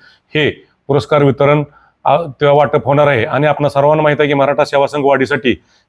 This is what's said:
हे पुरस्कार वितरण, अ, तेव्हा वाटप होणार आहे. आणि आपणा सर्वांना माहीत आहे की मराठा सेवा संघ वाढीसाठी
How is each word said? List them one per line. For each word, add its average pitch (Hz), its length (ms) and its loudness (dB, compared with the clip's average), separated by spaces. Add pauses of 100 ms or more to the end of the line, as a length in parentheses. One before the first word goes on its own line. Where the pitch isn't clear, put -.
(340)
हे 143 300 -2 (220)
पुरस्कार 143 360 0
वितरण, 143 420 0 (400)
अ, 135 120 2 (240)
तेव्हा 143 160 2
वाटप 147 280 0
होणार 143 220 2
आहे. 127 180 0
आणि 131 220 -2
आपणा 147 220 -2
सर्वांना 147 340 0
माहीत 147 180 0
आहे 151 80 2
की 143 60 0
मराठा 139 300 0
सेवा 139 220 0
संघ 143 180 -4
वाढीसाठी 135 580 0 (260)